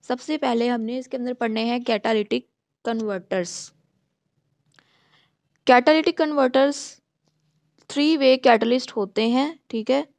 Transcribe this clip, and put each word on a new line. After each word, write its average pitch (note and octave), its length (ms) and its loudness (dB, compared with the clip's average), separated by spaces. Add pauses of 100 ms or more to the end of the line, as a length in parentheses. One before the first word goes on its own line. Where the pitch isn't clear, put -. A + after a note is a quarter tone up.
सबसे B3+ 340 -6
पहले A#3+ 300 -2
हमने A#3+ 300 -4
इसके C4 180 -10
अंदर B3 180 -6
पढ़ने A3+ 300 -4
हैं A#3+ 200 -2
कैटालिटिक A3+ 640 -2 (360)
कन्वर्टर्स। G3 720 -6 (2000)
कैटालिटिक D4+ 520 4
कन्वर्टर्स C#4+ 640 0 (1080)
थ्री D4+ 260 2
वे C4 220 4
कैटलिस्ट A#3+ 580 2
होते G#3+ 320 -2
हैं, C#4 300 -2 (120)
ठीक A3 200 -6
है। C#4 160 0 (120)